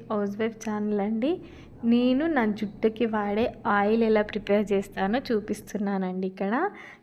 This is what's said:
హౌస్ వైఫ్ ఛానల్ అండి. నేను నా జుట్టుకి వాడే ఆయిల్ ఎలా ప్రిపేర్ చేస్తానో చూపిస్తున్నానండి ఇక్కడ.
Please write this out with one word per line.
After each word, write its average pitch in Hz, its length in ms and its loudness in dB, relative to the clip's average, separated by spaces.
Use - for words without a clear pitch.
హౌస్ 202 300 -2
వైఫ్ 226 160 -2
ఛానల్ 208 440 -2
అండి. 226 420 0
నేను 247 420 4
నా 277 200 2
జుట్టుకి 220 600 0
వాడే 214 480 0
ఆయిల్ 214 380 4
ఎలా 220 180 4
ప్రిపేర్ 208 500 0
చేస్తానో 196 460 0
చూపిస్తున్నానండి 202 1080 -2
ఇక్కడ. 202 440 0